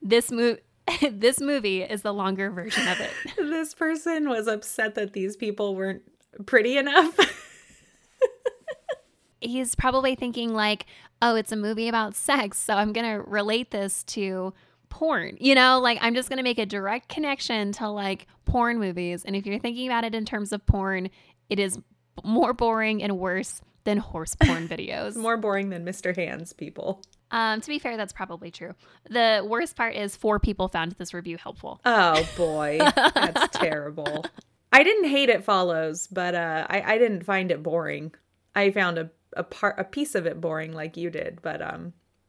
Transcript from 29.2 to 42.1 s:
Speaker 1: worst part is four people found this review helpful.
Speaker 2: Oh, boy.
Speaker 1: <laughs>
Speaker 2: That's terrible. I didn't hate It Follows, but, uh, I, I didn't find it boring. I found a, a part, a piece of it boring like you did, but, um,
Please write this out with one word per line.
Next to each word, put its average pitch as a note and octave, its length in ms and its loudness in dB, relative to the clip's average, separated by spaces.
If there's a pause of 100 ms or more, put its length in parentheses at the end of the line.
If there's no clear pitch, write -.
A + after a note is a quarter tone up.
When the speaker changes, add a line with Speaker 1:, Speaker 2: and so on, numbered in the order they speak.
Speaker 1:
worst A#3 300 -2
part A3+ 200 -2
is G3+ 200 -4
four G#3 240 2
people G3 280 0
found E3+ 260 -4
this - 200 -12
review F3 240 -10
helpful. - 460 -14
Speaker 2:
Oh, F3 420 6 (120)
boy. D3+ 400 0
Speaker 1:
<laughs> D4 180 6
Speaker 2:
That's C#4 640 2
terrible. D3+ 640 -4 (480)
I C4+ 120 12
didn't F#4+ 260 4
hate C#4 200 4
It G#3+ 140 2
Follows, E3+ 640 2
but, F3+ 280 -2
uh, D#3+ 340 -2
I, G3+ 240 0
I A3+ 60 4
didn't G#3 260 2
find F#3+ 260 0
it D3+ 120 -2
boring. D#3 500 -4 (420)
I G3+ 140 4
found F3+ 300 0
a, D#3+ 100 -6 (260)
a F3+ 80 -4
part, - 360 -4
a F#3+ 40 -4
piece D4 300 -4
of F3 140 -2
it E3 120 -4
boring D#3+ 340 -6
like D#3+ 220 -10
you E3+ 140 -6
did, - 320 -8
but, D3+ 220 -6
um, E3+ 300 -10 (360)